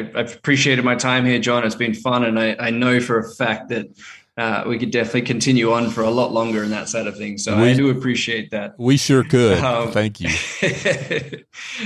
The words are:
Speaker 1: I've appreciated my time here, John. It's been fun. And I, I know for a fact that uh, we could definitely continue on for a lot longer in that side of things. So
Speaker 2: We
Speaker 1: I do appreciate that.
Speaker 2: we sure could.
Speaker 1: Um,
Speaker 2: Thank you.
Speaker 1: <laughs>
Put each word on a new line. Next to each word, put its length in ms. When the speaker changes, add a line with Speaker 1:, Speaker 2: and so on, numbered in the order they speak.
Speaker 1:
I've 160
appreciated 500
my 100
time 300
here, 140
John. 260
It's 100
been 200
fun. 280
And 160
I, 200
I 100
know 300
for 180
a 160
fact 360
that 180
uh, 300
we 100
could 140
definitely 320
continue 480
on 180
for 140
a 60
lot 220
longer 320
in 60
that 180
side 200
of 100
things. 260
So 140
Speaker 2:
We 140
Speaker 1:
I 20
do 160
appreciate 600
that. 260
Speaker 2:
we 200
sure 260
could. 340
Speaker 1:
Um, 340
Speaker 2:
Thank 280
you. 100
Speaker 1:
<laughs> 1120